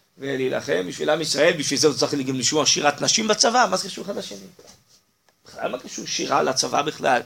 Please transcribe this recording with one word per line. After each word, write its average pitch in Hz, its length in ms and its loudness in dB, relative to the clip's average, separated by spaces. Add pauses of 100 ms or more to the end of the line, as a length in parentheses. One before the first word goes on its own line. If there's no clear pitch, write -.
(200)
ולהילחם 131 680 -2
בשביל 151 220 -2
עם 165 100 2
ישראל, 156 320 2
בשביל 143 260 -2
זה 135 80 6
הוא 139 100 4
צריך 139 180 0
גם 135 240 -2
לשמוע 135 280 2
שירת 147 360 2
נשים 214 260 2
בצבא, 226 420 4
מה 190 60 2
זה 190 120 -6
קשור - 160 -12
אחד 202 120 -8
לשני? 196 220 -10 (1080)
בכלל, - 240 -8
מה 120 80 -6
קשור - 280 -12
שירה - 360 0
לצבא 131 400 0
בכלל? 143 440 0